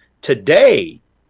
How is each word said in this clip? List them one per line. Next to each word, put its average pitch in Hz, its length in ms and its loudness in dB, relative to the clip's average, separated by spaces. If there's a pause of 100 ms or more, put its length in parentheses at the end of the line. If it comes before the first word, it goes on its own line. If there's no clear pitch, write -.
(220)
Today, 151 800 0 (280)